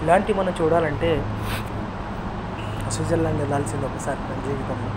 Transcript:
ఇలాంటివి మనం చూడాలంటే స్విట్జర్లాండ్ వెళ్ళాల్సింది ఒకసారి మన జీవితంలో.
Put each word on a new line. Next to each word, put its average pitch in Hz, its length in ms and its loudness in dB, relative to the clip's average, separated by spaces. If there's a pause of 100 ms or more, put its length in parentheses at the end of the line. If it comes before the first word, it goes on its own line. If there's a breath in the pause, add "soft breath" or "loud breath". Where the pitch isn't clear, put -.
ఇలాంటివి 190 380 6
మనం 185 200 0
చూడాలంటే 160 480 4 (1900 loud breath)
స్విట్జర్లాండ్ 160 480 2
వెళ్ళాల్సింది 143 480 0
ఒకసారి 135 380 -4
మన 131 180 -4
జీవితంలో. - 500 -2